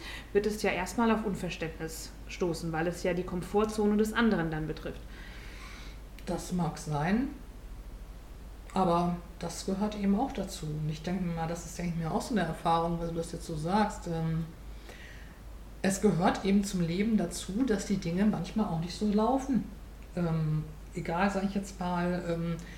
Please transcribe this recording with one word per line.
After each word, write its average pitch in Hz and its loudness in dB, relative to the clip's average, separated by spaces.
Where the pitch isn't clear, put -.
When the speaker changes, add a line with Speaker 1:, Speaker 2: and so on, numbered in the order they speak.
Speaker 1:
wird 202 4
es 214 0
ja 196 4
erstmal 185 2
auf 220 2
Unverständnis 165 -4
stoßen, 165 -2
weil 165 2
es 170 -4
ja 180 2
die 175 0
Komfortzone 208 2
des 214 4
anderen 208 4
dann 156 -2
betrifft. - -6
Speaker 2:
Das 170 -4
mag 170 0
sein, 175 2
aber 175 4
das - -6
gehört 202 0
eben 196 4
auch 277 0
dazu. - -6
Und 151 -2
ich 156 -4
denke 180 -2
mal, 165 -2
das 170 -4
ist, - -10
denke 170 -2
ich 165 -2
mir, 160 -2
auch - 2
so - -4
eine 196 6
Erfahrung, 165 2
weil 165 -2
du 165 -4
das 165 -2
jetzt 165 -8
so 165 -4
sagst. 190 0
Ähm, 165 0
es 190 2
gehört 196 6
eben 196 6
zum 190 0
Leben 190 4
dazu, 190 0
dass 202 2
die 202 2
Dinge 175 2
manchmal 196 2
auch 165 0
nicht 175 -4
so 214 2
laufen. 240 4
Ähm, 160 2
egal, 175 2
sag 190 0
ich 196 0
jetzt - -4
mal, 180 0
ähm, 170 0